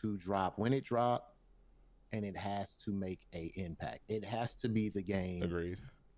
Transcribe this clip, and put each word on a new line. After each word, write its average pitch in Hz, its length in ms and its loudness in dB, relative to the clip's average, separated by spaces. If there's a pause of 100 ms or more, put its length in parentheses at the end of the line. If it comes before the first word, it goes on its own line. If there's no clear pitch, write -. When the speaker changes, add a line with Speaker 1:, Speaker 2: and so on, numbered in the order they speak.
Speaker 1:
to 104 180 0
drop 95 400 2
when 117 140 4
it 135 120 2
drop, 120 520 2 (760)
and 107 120 -2
it 95 120 -4
has 101 400 -4
to - 160 -4
make 92 420 -4
a 82 220 -4
impact. 85 520 -6
It 107 160 -2
has 117 320 -2
to 123 120 0
be 107 200 4
the 98 140 0
game 90 520 0
Speaker 2:
Agreed. 87 260 -2 (380)